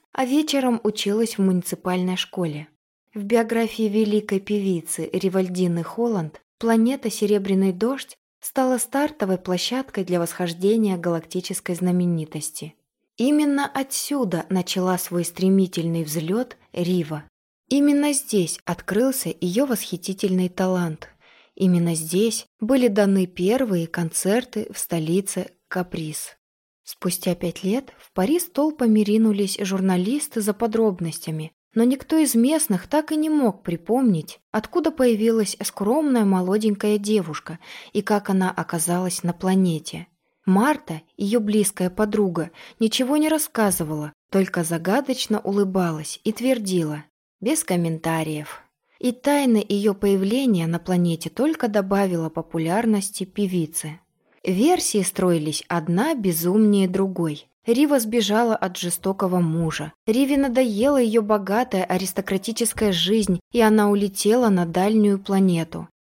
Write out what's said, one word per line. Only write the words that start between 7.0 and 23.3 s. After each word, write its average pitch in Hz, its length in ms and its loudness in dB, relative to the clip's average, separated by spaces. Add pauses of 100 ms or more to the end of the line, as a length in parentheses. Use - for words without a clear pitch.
«Серебряный 196 600 2
дождь» 226 460 -4 (240)
стала 254 360 0
стартовой 247 600 -2
площадкой 190 680 -4
для 180 160 0
восхождения 180 800 0
галактической 175 800 -4
знаменитости. 170 1000 -2 (400)
Именно 285 500 2
отсюда 262 840 -4
начала 185 480 0
свой 175 260 -4
стремительный 180 800 0
взлет 165 540 -4 (160)
Рива. 165 500 -2 (460)
Именно 285 420 4
здесь 202 540 -2
открылся 208 640 -2
ее 185 360 -2
восхитительный 190 840 -2
талант. 180 600 -2 (460)
Именно 170 400 2
здесь 180 500 -2 (140)
были 247 280 2
даны 196 380 2
первые 185 600 0